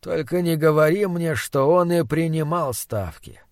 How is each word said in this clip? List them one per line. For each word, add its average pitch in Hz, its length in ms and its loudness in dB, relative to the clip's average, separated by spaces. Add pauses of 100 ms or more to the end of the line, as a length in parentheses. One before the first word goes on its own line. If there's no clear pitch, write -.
Только 170 420 -4
не 165 140 0
говори 156 500 4
мне, 170 300 -2
что 139 340 0
он 175 220 4
и 170 100 2
принимал 156 720 -2
ставки. - 680 -8 (120)